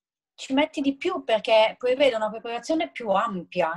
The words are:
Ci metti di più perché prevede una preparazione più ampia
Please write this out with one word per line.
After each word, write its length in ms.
Ci 180
metti 300
di 140
più 280
perché 540
prevede 380
una 140
preparazione 600
più 180
ampia 680